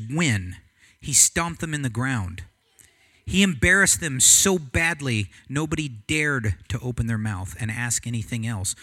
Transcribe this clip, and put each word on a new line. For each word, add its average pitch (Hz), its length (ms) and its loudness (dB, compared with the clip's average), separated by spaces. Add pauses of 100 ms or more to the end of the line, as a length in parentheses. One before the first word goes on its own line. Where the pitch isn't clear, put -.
(120)
win. 113 460 0 (420)
He 156 140 -6
stomped 170 480 0
them 160 120 -4
in 147 100 -2
the 131 60 0
ground. 113 540 -4 (840)
He 185 160 4
embarrassed 180 600 4
them 135 180 -2
so 190 400 6
badly, 143 720 0 (180)
nobody 156 400 -2
dared 131 680 0 (120)
to 127 140 -4
open 120 260 -2
their 113 100 0
mouth 107 440 -6
and 110 100 -4
ask 120 340 -4
anything 117 400 -4
else 104 380 -4